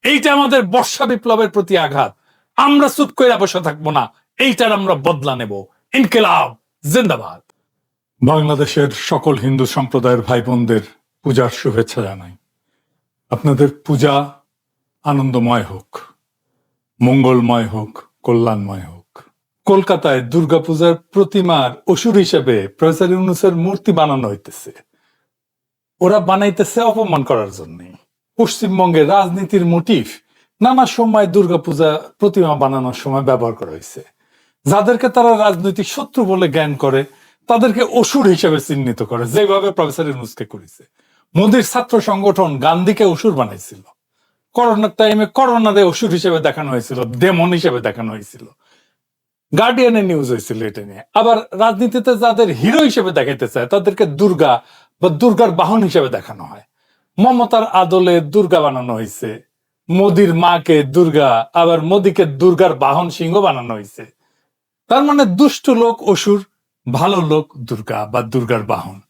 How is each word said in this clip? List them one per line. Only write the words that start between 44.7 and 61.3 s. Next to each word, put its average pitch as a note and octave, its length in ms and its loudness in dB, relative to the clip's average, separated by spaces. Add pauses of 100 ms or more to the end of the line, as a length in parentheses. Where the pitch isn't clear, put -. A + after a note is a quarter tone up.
টাইমে G#3+ 360 2
করোনারে A3 560 2
অসুর F#3 280 0
হিসেবে E3+ 280 0
দেখানো D3 320 -2
হয়েছিল, B2 340 -6
ডেমন E3+ 480 0
হিসেবে D#3 280 -2
দেখানো A2 320 -6
হয়েছিল। G#2+ 340 -18 (1120)
গার্ডিয়ানে A#3 440 2
নিউজ D#3 280 -2
হয়েছিল A2+ 320 -6
এটা G#2+ 200 -8
নিয়ে। G2+ 200 -18 (120)
আবার A3+ 220 4 (160)
রাজনীতিতে A3+ 640 0
যাদের A3+ 300 2
হিরো F3 320 0
হিসেবে A3 300 0
দেখাইতে C3+ 380 -2
চায়, A#2+ 180 -4
তাদেরকে G3 400 0
দুর্গা D#3 560 2 (380)
বা F3+ 80 2
দুর্গার G#3+ 420 2
বাহন F#3+ 320 0
হিসেবে D#3 260 2
দেখানো G2+ 360 -10
হয়। - 180 -20 (560)
মমতার A#3 480 2
আদলে F3+ 540 2
দুর্গা E3+ 400 0
বানানো B2+ 340 -2
হয়েছে, A2 540 -10 (420)
মোদির F#3+ 440 2
মাকে E3+ 480 2
দুর্গা, C#3+ 720 2